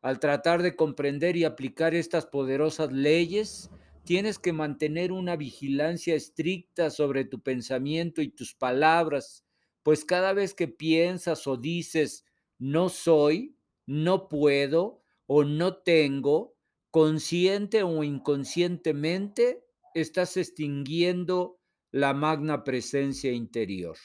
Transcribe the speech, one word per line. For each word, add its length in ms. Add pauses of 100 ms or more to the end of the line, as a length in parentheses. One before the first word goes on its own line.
Al 160
tratar 440
de 120
comprender 600
y 80
aplicar 500
estas 320
poderosas 640
leyes, 800 (320)
tienes 360
que 140
mantener 600
una 240
vigilancia 800
estricta 760
sobre 340
tu 180
pensamiento 800
y 80
tus 240
palabras, 880 (380)
pues 220
cada 280
vez 220
que 140
piensas 800
o 120
dices 680 (340)
"no 300
soy", 680 (280)
"no 440
puedo" 720 (240)
o 180
"no 320
tengo", 800 (340)
consciente 920
o 200
inconscientemente, 1600 (300)
estás 440
extinguiendo 1200 (300)
la 240
magna 500
presencia 680
interior. 720